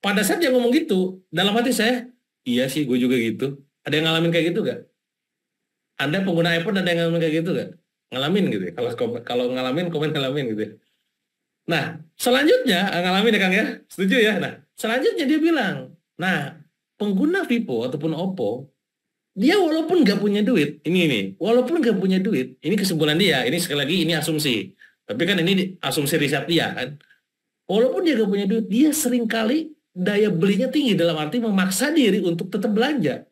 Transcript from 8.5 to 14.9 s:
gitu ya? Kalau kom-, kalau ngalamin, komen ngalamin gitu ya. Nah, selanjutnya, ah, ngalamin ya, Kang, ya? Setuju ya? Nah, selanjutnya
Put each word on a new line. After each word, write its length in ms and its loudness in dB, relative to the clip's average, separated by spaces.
gitu 160 -4
ya? 80 -16
Kalau 160 -2
kom-, 320 -4
kalau 240 -2
ngalamin, 400 -2
komen 240 -2
ngalamin 400 -2
gitu 80 -4
ya. 100 -8
Nah, 180 -2
selanjutnya, 800 2
ah, 80 0
ngalamin 320 2
ya, 80 2
Kang, 160 2
ya? 60 0
Setuju 320 0
ya? 160 4
Nah, 240 -6
selanjutnya 480 0